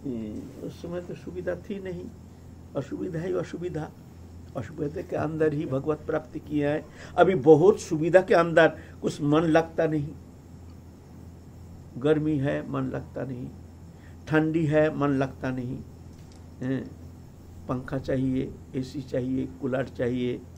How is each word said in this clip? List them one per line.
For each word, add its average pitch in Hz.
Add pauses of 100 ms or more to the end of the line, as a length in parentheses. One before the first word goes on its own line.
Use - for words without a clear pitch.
हम्म, 113
उस -
समय 170
तो 175
सुविधा 180
थी 196
नहीं, 185 (720)
असुविधा 165
ही 180
असुविधा, 170 (680)
असुविधा 165
के 170
अंदर 156
ही 151
भगवत 139
प्राप्ति -
किया 147
है। 156 (320)
अभी 180
बहुत 156
सुविधा 165
के 190
अंदर 170 (340)
कुछ -
मन 147
लगता 160
नहीं, 151 (1900)
गर्मी 151
है 147
मन 135
लगता 135
नहीं, 131 (800)
ठंडी 156
है 151
मन 143
लगता 135
नहीं, 127 (760)
हैं, 131 (760)
पंखा 127
चाहिए, 131 (220)
एसी 131
चाहिए, 131 (160)
कूलर 127
चाहिए। 123 (160)